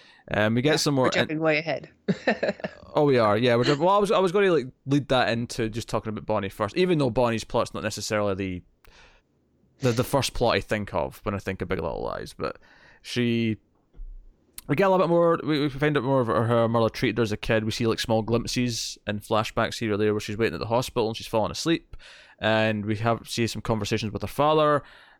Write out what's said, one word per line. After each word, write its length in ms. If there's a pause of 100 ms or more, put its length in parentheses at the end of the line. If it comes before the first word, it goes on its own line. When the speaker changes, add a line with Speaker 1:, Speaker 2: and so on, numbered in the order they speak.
(300)
Speaker 1:
Um, 260
we 60
get 100
Speaker 2:
Yeah, 40
Speaker 1:
some 180
more 100
Speaker 2:
we're 40
Speaker 1:
in- 60
Speaker 2:
jumping 260
way 180
ahead. 320 (360)
<laughs> 300 (380)
Speaker 1:
Oh, 100
we 140
are. 180
Yeah, 200
we're 80
jump-, 160
well, 140
I 40
was, 120
I 80
was 140
gonna, 180
like, 180 (180)
lead 220
that 200
into 400
just 180
talking 220
about 160
Bonnie 240
first, 300
even 180
though 140
Bonnie's 340
plot's 300
not 80
necessarily 520
the, 280 (1160)
the, 120
the 120
first 280
plot 240
I 40
think 340
of 280
when 120
I 40
think 220
of 80
Big 100
Little 240
Lies, 300
but 240 (460)
she, 560 (1080)
we 100
get 80
a 60
little 160
bit 40
more, 340
we, 160
we 80
find 300
out 60
more 180
of 60
her, 160
her 240
mother 200
treated 300
her 40
as 100
a 40
kid. 280
We 60
see, 160
like, 140
small 220
glimpses 760 (100)
and 140
flashbacks 580
here 140
or 60
there 160
where 60
she's 180
waiting 160
at 60
the 60
hospital 420
and 100
she's 80
falling 260
asleep, 460 (400)
and 480
we 100
have, 320
see 180
some 140
conversations 500
with 120
her 60
father, 540 (380)